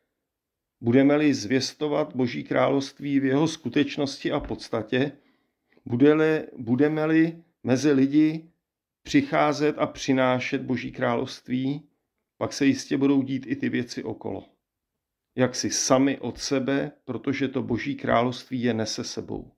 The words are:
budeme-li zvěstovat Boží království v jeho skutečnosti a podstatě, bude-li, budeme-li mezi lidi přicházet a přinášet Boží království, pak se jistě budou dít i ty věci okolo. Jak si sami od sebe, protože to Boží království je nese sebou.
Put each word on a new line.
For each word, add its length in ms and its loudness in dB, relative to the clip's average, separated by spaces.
budeme-li 540 4
zvěstovat 800 -2
Boží 280 -2
království 760 0
v 40 -2
jeho 240 2
skutečnosti 840 -2
a 80 -2
podstatě, 720 -4
bude-li, 640 4
budeme-li 840 2
mezi 300 2
lidi 580 2
přicházet 760 2
a 80 2
přinášet 760 0
Boží 300 -4
království, 960 -4
pak 140 -4
se 140 2
jistě 300 0
budou 260 2
dít 240 -6
i 100 -4
ty 120 -4
věci 360 -6
okolo. 400 -10
Jak 160 2
si 160 -4
sami 480 2
od 200 -8
sebe, 540 -2
protože 440 -4
to 140 -4
Boží 340 -4
království 680 -2
je 120 2
nese 300 -4
sebou. 540 -10